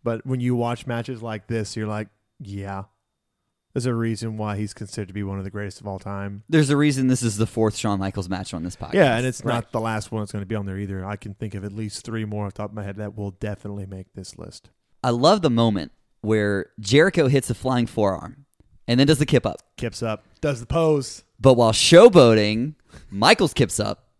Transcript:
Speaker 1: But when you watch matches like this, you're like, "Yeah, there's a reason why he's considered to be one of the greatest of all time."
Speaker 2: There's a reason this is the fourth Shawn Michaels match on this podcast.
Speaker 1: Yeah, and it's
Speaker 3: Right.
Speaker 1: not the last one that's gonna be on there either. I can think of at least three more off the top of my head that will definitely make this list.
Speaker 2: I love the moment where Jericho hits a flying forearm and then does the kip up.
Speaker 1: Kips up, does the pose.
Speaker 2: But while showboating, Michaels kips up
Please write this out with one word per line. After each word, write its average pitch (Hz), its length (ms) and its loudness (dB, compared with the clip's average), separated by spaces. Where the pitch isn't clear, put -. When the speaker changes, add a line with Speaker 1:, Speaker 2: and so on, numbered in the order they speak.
Speaker 1:
But 113 240 -6
when 131 140 -4
you 123 160 0
watch 117 320 -4
matches 117 340 -8
like 110 260 -10
this, 110 280 -6
you're 110 100 -6
like, 107 220 -6
"Yeah, 98 440 -10
there's 120 120 -4
a 127 80 -2
reason 113 440 -4
why 107 180 -4
he's 104 180 -6
considered 101 360 -12
to 92 40 -18
be 101 100 -6
one 98 160 -6
of 95 40 -8
the 98 80 -10
greatest 101 300 -10
of - 60 -14
all 98 120 -10
time." 101 480 -10
Speaker 2:
There's 151 220 2
a 143 80 2
reason 139 300 2
this 127 140 2
is 113 160 -2
the 110 80 2
fourth 110 300 0
Shawn 101 240 -4
Michaels 95 300 -6
match 95 240 -8
on 82 100 -8
this 87 140 -10
podcast. - 160 -10
Speaker 1:
Yeah, 143 240 4
and 120 80 -2
it's 131 180 -6
Speaker 3:
Right. 117 120 -2
Speaker 1:
not 117 180 -8
the 113 80 -4
last 110 280 -6
one 110 120 -6
that's 101 100 -8
gonna 101 140 -8
be 104 100 -6
on 101 100 -6
there 95 140 -8
either. 95 260 -8
I 101 120 -8
can 101 160 -14
think 104 200 -10
of 98 120 -10
at 101 80 -10
least 107 320 -10
three 110 180 -6
more 104 220 -6
off 98 80 -10
the - 60 -14
top 104 120 -8
of 107 60 -18
my 104 60 -10
head 98 120 -10
that 104 220 -10
will 101 140 -8
definitely 101 540 -10
make 95 280 -16
this - 240 -16
list. - 320 -18
Speaker 2:
I 127 60 0
love 147 320 2
the 160 80 2
moment 113 420 0
where 104 460 0
Jericho 143 480 4
hits 135 220 2
a 120 40 -4
flying 123 320 -2
forearm 104 600 -4
and 120 140 2
then 139 60 8
does 147 120 4
the 147 60 2
kip 139 200 2
up. - 160 -6
Speaker 1:
Kips - 260 -10
up, 110 220 -6
does 139 220 -4
the 120 40 -14
pose. 156 580 0
Speaker 2:
But 131 140 8
while 117 180 4
showboating, 127 1000 8
Michaels 147 420 2
kips - 280 0
up 104 260 -8